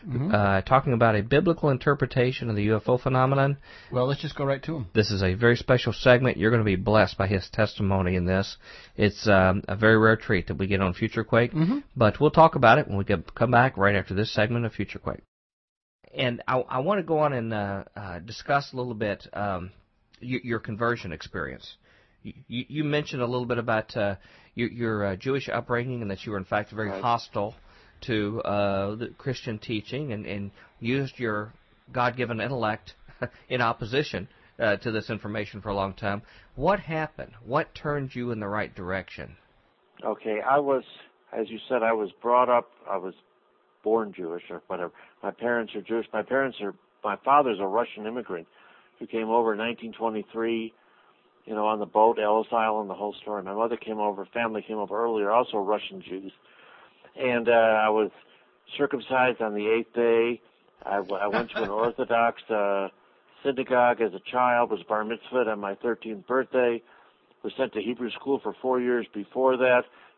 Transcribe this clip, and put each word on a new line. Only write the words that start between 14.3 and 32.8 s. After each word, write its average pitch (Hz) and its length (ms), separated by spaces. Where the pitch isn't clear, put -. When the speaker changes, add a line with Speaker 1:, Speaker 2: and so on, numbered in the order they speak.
Speaker 2:
segment 117 340
of 107 80
Future - 260
Quake. - 240
And 127 320
I, 131 120
I 131 200
wanna 190 240
go 160 160
on 147 140
and, 113 180
uh, 101 320
uh, 92 240
discuss 139 520
a 131 60
little 123 160
bit, 107 400
um, 92 380
y-, 123 220
your 117 160
conversion 113 520
experience. 76 680
Y-, 107 100
y-, 123 220
you 151 140
mentioned 147 400
a 117 40
little 123 200
bit 120 100
about, 113 400
uh, 101 180
your, 117 160
your, 110 360
uh, 95 100
Jewish 131 340
upbringing 120 540
and 101 80
that 95 160
you 113 40
were, 101 60
in 95 80
fact, 104 260
very 104 180
Speaker 3:
Right. 95 120
Speaker 2:
hostile 117 540
to, 107 400
uh, 101 540
the 113 120
Christian 123 400
teaching 127 560
and, 104 120
and 101 260
used 127 400
your 107 320
God-given 123 500
intellect 110 520